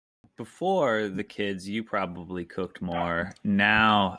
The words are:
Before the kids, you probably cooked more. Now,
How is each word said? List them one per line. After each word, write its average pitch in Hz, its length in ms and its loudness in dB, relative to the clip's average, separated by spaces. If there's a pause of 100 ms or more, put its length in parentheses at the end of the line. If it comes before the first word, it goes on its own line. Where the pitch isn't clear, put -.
(380)
Before 123 680 0
the 98 160 -4
kids, 98 440 -6
you 107 160 -4
probably 90 600 -4
cooked - 340 -8
more. 87 520 -2 (120)
Now, 104 760 4